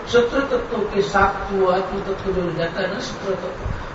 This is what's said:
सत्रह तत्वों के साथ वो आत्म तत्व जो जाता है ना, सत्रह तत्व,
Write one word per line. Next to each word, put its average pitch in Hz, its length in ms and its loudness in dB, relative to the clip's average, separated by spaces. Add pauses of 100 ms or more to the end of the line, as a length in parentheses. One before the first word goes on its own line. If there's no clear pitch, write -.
सत्रह 240 320 4
तत्वों 247 400 0
के 202 220 0
साथ 196 520 2
वो 190 140 4
आत्म 190 320 2
तत्व 196 320 -4
जो 175 260 0
जाता 170 240 -2
है 185 120 -2
ना, 233 60 -4
सत्रह 196 360 -4
तत्व, - 360 -6 (240)